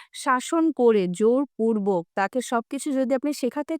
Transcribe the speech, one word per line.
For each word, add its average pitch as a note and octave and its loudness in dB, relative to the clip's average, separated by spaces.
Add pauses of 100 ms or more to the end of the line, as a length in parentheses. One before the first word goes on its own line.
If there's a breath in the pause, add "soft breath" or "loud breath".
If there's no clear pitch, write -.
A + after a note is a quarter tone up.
(240 loud breath)
শাসন C#4+ 0 (140)
করে A3+ 4 (160)
জোরপূর্বক A3 0 (120)
তাকে G3 -2 (120)
সবকিছু B3 -4 (100)
যদি C4 0
আপনি D4 -2 (100)
শেখাতে D4 -4